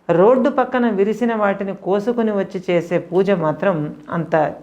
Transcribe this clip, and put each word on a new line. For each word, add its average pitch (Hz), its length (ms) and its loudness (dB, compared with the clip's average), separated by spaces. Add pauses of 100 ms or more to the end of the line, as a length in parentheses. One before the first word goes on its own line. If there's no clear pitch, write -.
(120)
రోడ్డు 233 380 4
పక్కన 247 400 0
విరిసిన 214 460 0
వాటిని 196 400 -2
కోసుకుని 214 560 -2
వచ్చి 196 380 -4
చేసే 170 280 0
పూజ 180 340 0
మాత్రం 156 640 0 (160)
అంత 160 520 0